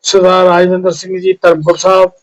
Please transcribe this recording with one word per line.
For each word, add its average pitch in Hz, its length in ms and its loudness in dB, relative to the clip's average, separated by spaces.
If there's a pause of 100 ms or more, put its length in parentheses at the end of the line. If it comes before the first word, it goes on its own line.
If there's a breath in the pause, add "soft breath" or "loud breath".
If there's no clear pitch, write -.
ਸਰਦਾਰ 185 420 0
ਰਾਜਵਿੰਦਰ 180 480 0
ਸਿੰਘ 185 260 -10
ਜੀ 185 140 -2
ਧਰਮਪੁਰ 170 440 0
ਸਾਹਿਬ 185 340 0 (100)